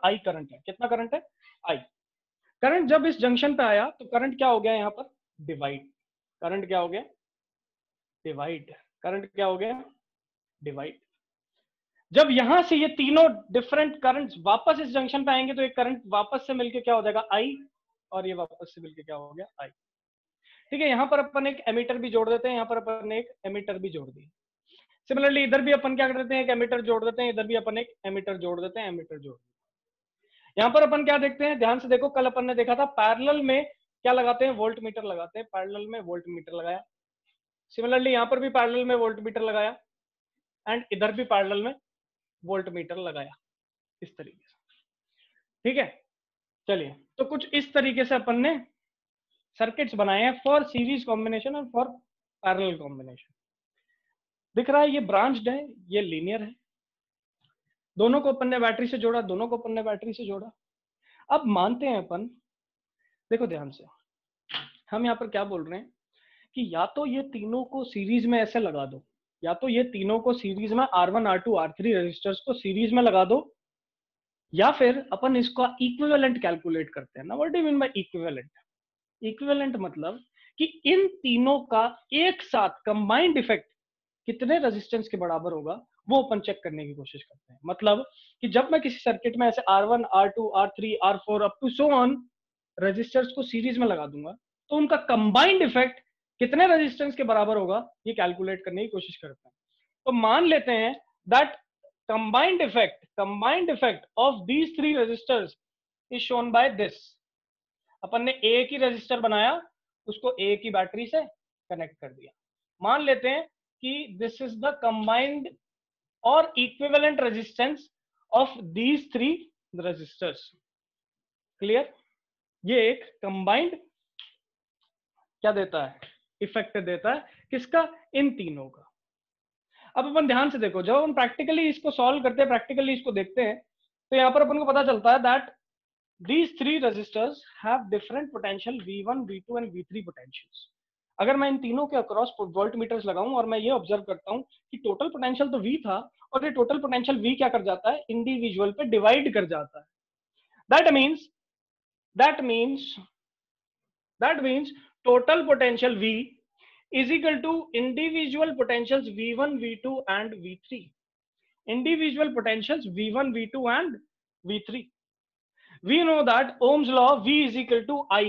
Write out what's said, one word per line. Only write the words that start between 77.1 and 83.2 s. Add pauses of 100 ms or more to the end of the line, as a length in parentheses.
हैं
Now।
What
do
you
mean
by
equivalent? (720)
Equivalent
मतलब (320)
कि
इन
तीनों
का
एक
साथ
combined